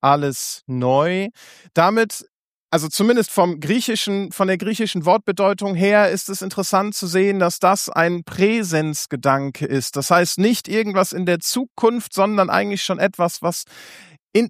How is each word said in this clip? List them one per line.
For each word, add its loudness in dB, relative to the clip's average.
alles 0
neu, 0
damit, 2
also 0
zumindest 2
vom 2
griechischen, -2
von 0
der 0
griechischen -4
Wortbedeutung 0
her, 4
ist -6
es -8
interessant -2
zu -6
sehen, 2
dass 0
das 2
ein 0
Präsensgedanke 0
ist. -4
Das -2
heißt, 2
nicht 2
irgendwas 0
in -4
der 0
Zukunft, -2
sondern 2
eigentlich -2
schon -4
etwas, -2
was -4
in-, 2